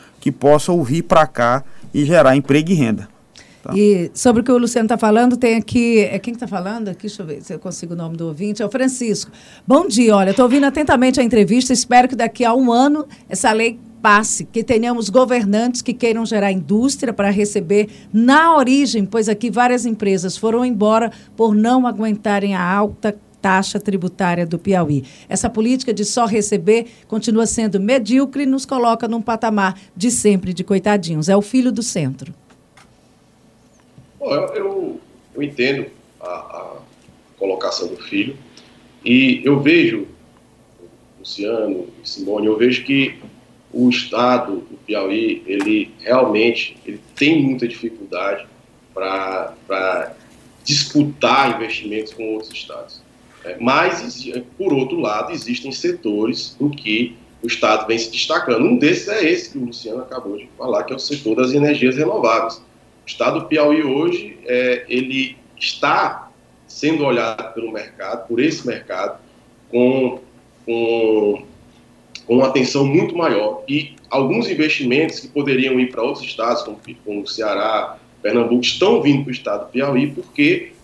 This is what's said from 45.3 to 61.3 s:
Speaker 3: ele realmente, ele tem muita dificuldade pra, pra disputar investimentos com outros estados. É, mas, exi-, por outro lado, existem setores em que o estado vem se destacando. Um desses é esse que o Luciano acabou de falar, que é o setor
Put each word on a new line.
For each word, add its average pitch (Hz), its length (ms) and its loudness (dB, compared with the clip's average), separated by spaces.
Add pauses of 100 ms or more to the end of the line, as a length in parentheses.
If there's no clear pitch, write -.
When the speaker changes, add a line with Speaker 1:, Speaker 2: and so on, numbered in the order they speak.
Speaker 3:
ele 104 440 -2 (100)
realmente, 117 840 0
ele - 160 -12 (140)
tem 151 260 2
muita 131 260 0
dificuldade 98 800 -8 (480)
pra, 95 600 -6 (120)
pra 95 480 -4 (500)
disputar 135 920 0
investimentos 107 580 -8
com 110 200 -8
outros 110 180 -10
estados. - 500 -16 (420)
É, 87 160 -12
mas, 139 460 0
exi-, 123 380 -12 (120)
por 185 160 -2
outro 139 280 0
lado, 110 320 -4
existem 131 400 -8
setores 120 920 -4
em 147 80 0
que 113 480 -4 (240)
o 117 60 -6
estado 107 400 0
vem 113 100 -2
se 113 140 -8
destacando. 131 540 -2
Um 233 120 4
desses 165 300 0
é 208 160 -2
esse 170 260 -2
que - 80 -12
o 127 80 -6
Luciano 117 360 -10
acabou 120 360 -12
de - 180 -16
falar, 123 280 -4
que - 100 -10
é - 20 -6
o 131 40 -10
setor 127 380 -4